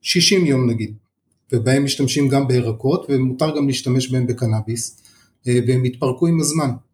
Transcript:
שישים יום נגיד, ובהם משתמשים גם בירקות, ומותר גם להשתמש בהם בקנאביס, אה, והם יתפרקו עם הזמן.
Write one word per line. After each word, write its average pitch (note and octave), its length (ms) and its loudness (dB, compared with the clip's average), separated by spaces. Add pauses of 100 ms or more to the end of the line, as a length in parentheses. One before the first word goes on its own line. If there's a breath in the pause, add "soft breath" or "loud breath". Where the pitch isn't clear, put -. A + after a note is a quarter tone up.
שישים F3+ 440 2
יום C3 240 2
נגיד, A2 240 -4 (580)
ובהם B2+ 320 2
משתמשים C#3 440 0
גם C3+ 200 2
בירקות, B2 600 0
ומותר C3+ 480 0
גם C#3+ 100 0
להשתמש B2+ 440 -2
בהם B2+ 160 0
בקנאביס, A2+ 760 -4 (460 soft breath)
אה, B2 180 2
והם B2+ 180 0
יתפרקו B2+ 420 -2
עם E3 140 2
הזמן. D3 300 0 (240)